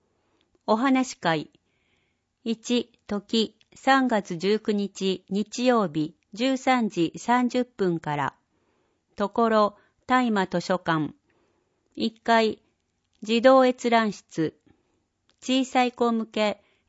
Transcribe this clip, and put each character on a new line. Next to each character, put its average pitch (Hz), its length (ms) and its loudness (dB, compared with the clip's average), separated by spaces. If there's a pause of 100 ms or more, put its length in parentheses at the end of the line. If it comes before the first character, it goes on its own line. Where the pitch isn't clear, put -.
(680)
お 214 80 4
話 262 420 0
会。 160 340 -2 (920)
一、 233 480 -4 (160)
時、 214 500 -2 (180)
三 269 320 2
月 202 300 -2
十 196 220 0
九 214 140 -4
日 196 560 -4
日 208 360 -4
曜 233 220 2
日、 156 280 -4 (180)
十 254 240 0
三 247 320 0
時 170 280 -2
三 247 320 0
十 247 160 -2
分 180 340 -2
か 151 160 -6
ら。 143 200 -4 (800)
と 202 140 -4
こ 226 200 0
ろ、 214 280 2 (300)
大 254 220 2
麻 196 180 0
図 175 140 -2
書 180 180 -2
館。 156 340 -2 (840)
一 226 240 -6
階、 226 420 0 (600)
児 220 200 0
童 262 240 4
閲 247 240 -2
覧 226 220 0
室。 - 440 -8 (840)
小 262 240 0
さ 254 180 0
い 247 80 -2
子 233 200 -2
向 220 140 -2
け、 214 380 -4 (260)